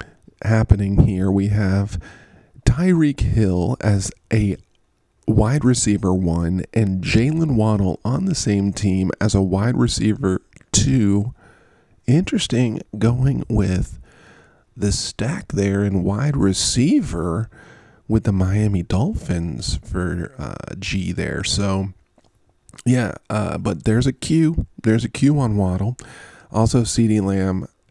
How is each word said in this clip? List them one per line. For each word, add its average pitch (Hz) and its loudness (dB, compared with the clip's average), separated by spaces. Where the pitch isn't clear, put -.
happening 101 4
here. 95 0
We 98 2
have 101 0
Tyreek 156 2
Hill 92 2
as 98 0
a 104 0
wide 113 2
receiver 104 2
one 85 0
and 95 0
Jaylen 147 0
Waddle 107 2
on 135 -2
the 190 -2
same 101 0
team 95 0
as 104 2
a 98 4
wide 95 0
receiver 107 0
two. 107 2
Interesting 127 0
going 123 2
with 98 0
the 101 -2
stack - -6
there 98 0
in 95 0
wide 120 -2
receiver 110 0
with 110 0
the 110 2
Miami 98 0
Dolphins 90 -4
for, 87 -6
uh, - -12
G 180 -4
there. - -6
So, 98 -2
yeah, 120 0
uh, 104 -4
but 95 -6
there's 110 2
a - 0
Q. 160 0
There's 113 2
a 113 -6
Q 143 2
on 113 0
Waddle. 98 0
Also, 113 2
CeeDee 107 2
Lamb. 95 -2